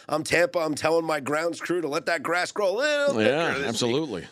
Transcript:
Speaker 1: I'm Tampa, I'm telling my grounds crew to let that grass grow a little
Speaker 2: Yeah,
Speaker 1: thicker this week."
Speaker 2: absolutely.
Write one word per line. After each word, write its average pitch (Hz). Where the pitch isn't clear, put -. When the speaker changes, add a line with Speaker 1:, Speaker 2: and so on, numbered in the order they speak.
Speaker 1:
I'm 151
Tampa, 175
I'm 156
telling 165
my 156
grounds 151
crew 175
to 156
let 151
that 170
grass 170
grow 202
a -
little 285
Speaker 2:
Yeah, 107
Speaker 1:
thicker 147
this 127
week." 139
Speaker 2:
absolutely. 117